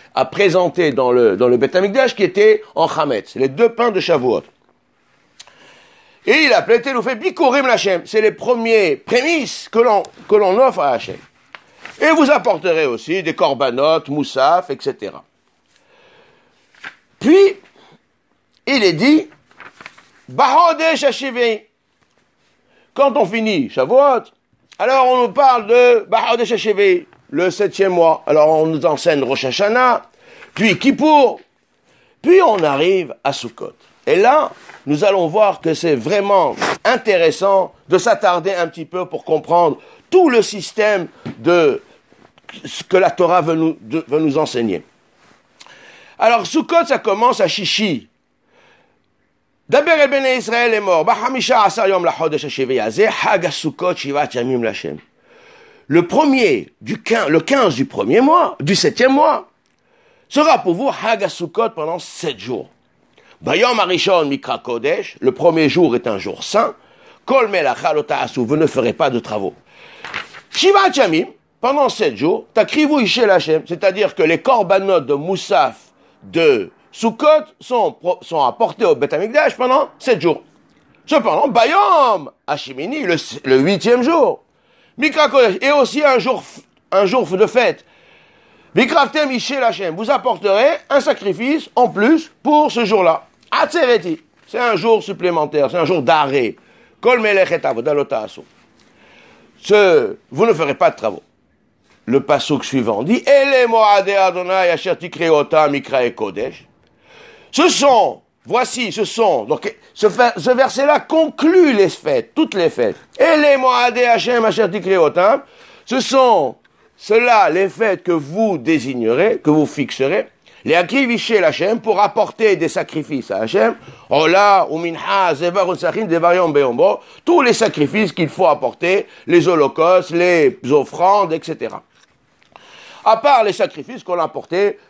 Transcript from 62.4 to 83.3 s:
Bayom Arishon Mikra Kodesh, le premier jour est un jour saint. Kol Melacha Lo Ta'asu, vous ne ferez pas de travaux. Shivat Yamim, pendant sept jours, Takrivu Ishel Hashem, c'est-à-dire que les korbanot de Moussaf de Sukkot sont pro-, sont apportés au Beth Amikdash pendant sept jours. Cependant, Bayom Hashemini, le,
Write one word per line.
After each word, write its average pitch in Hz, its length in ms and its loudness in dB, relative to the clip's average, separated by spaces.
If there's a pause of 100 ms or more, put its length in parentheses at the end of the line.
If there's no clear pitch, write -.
Bayom 226 400 0
Arishon 180 460 0
Mikra 135 320 -6
Kodesh, 135 640 -6
le 127 120 2
premier 160 380 2
jour 131 260 2
est 120 120 -4
un 104 100 -4
jour 95 260 -12
saint. - 300 -2 (500)
Kol 240 260 0
Melacha 151 440 -2
Lo 151 80 0
Ta'asu, 131 420 -6
vous 135 140 -2
ne 156 80 2
ferez 117 280 -2
pas 143 180 -2
de 117 80 -4
travaux. 107 340 -8 (960)
Shivat 392 460 2
Yamim, 180 300 0 (360)
pendant 269 260 0
sept 151 280 -4
jours, 165 400 -4
Takrivu 285 480 2
Ishel 220 260 2
Hashem, 160 380 2
c'est-à-dire 190 480 -2
que 175 80 0
les 160 160 2
korbanot 196 640 0
de 135 120 -4
Moussaf 160 640 -2 (480)
de 107 480 0 (200)
Sukkot 226 360 -2 (320)
sont 220 320 -2
pro-, 175 320 -6
sont 156 200 -4
apportés 214 420 -2
au 156 100 4
Beth 139 180 -4
Amikdash 233 420 -2
pendant 254 340 0 (100)
sept 233 200 0
jours. 165 220 -2 (640)
Cependant, 226 420 0
Bayom 262 840 2 (160)
Hashemini, 147 560 -8
le, - 140 0 (280)